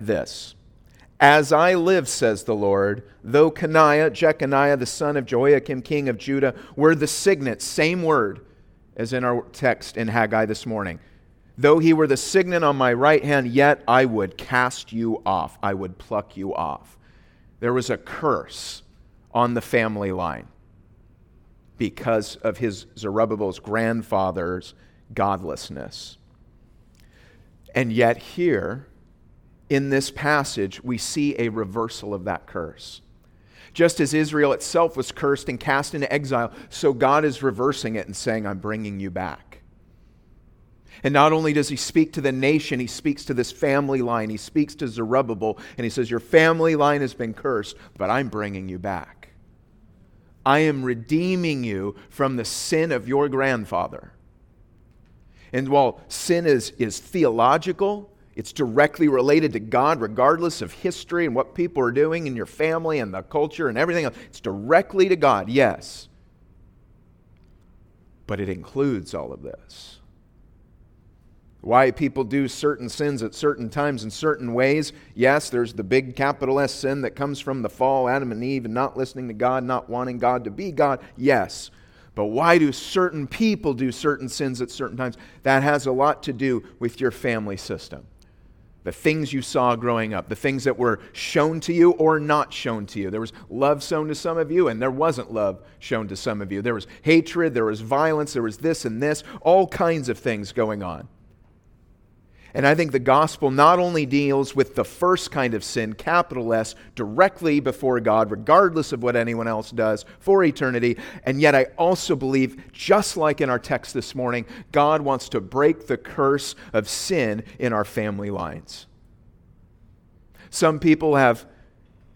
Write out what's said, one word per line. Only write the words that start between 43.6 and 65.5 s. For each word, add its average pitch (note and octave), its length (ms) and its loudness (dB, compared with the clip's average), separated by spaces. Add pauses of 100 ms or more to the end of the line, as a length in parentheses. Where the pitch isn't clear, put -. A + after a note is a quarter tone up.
line. A#2 280 -2
He G#2+ 80 -8
speaks D3+ 380 -2
to C#3 120 -6
Zerubbabel, A2+ 720 -2 (200)
and A#2+ 60 -6
he A2+ 60 -2
says, A#2 200 -2
"Your A#2 120 -2
family D#3+ 560 4
line D3 240 2
has B2+ 120 -4
been A2+ 200 -8
cursed, A#2 420 -4 (220)
but F#2+ 120 -4
I'm B2+ 200 0
bringing G2+ 400 -8
you F#2 100 -10
back. F2+ 520 -10 (1120)
I C#3 140 4
am D3 240 0
redeeming D3+ 840 -2
you G2+ 300 -4 (120)
from C3+ 300 -2
the A2 80 -4
sin D#3+ 480 -2
of A#2+ 160 -4
your C#3 180 2
grandfather." B2 840 -4 (1400)
And C3+ 160 -2
while C#3 400 2
sin E3+ 360 -2
is, C3+ 260 2
is A2 280 -4
theological, E3 1120 0 (240)
it's - 160 -10
directly C#3+ 560 2
related C#3+ 460 4
to A2+ 60 -2
God, B2+ 420 2
regardless C#3 600 0
of F2+ 120 -10
history E3+ 520 -4
and B2+ 80 -2
what B2 220 -2
people E3+ 260 -2
are A#2+ 120 2
doing D#3 340 0
in B2+ 80 -6
your A2 100 -6
family D#3+ 540 -2
and G2+ 140 -6
the F#2+ 80 -6
culture D3+ 480 -2
and A2 80 -4
everything E3+ 260 0
else. B2 120 -4 (100)
It's - 160 -20
directly D#3+ 680 2
to F#3 80 2
God, A#2+ 320 2
yes. A#2+ 640 0 (2250)